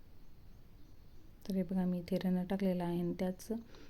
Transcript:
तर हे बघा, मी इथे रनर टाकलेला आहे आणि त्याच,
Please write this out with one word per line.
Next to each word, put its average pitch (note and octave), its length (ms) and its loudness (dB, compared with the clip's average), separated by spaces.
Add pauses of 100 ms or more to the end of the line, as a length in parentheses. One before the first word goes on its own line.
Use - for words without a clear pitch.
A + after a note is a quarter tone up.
(1500)
तर G3 60 2
हे F#3+ 80 4
बघा, F3+ 220 4
मी F3+ 140 4
इथे F3+ 260 2
रनर F3+ 200 4
टाकलेला F#3 400 4
आहे F3 160 2
आणि F3 180 2
त्याच, F#3 300 0 (420)